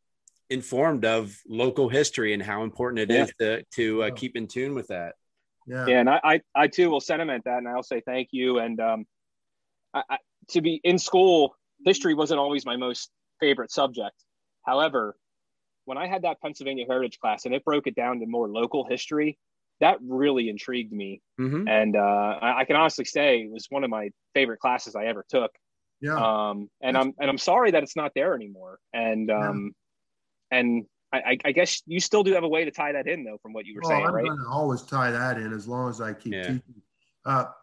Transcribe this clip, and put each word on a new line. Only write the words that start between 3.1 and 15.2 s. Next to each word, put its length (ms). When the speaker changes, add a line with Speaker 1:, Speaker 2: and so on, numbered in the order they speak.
Speaker 1:
is 160
to, 320
to, 320
uh, 40
Speaker 3:
Yeah. 60
Speaker 1:
keep 220
in 120
tune 280
with 120
that. 280
Speaker 3:
Yeah. 220
Speaker 2:
Yeah, 140
and 80
I, 140
I, 180
I 140
too 240
will 100
sentiment 440
that, 120
and 100
I'll 140
say 200
thank 300
you. 280
And, 200
um, 280
I, 120
I, 100
to 120
be 220
in 160
school, 580
history 300
wasn't 260
always 280
my 100
most 320
favorite 320
subject. 420
However, 540